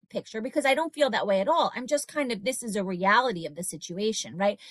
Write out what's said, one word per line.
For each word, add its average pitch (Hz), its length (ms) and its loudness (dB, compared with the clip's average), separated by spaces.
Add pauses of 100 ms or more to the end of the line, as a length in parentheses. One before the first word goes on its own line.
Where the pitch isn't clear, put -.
picture 220 320 -8
because 277 240 0
I 269 80 6
don't 311 200 0
feel 285 180 2
that 214 160 0
way 196 120 4
at 196 80 0
all. 302 280 4
I'm 247 120 -6
just 285 200 0
kind 277 240 -2
of, 202 120 -6
this 254 200 -2
is 214 120 -4
a 202 80 0
reality 190 640 2
of 147 100 -10
the 170 80 -8
situation, 180 720 -4
right? 202 220 2 (120)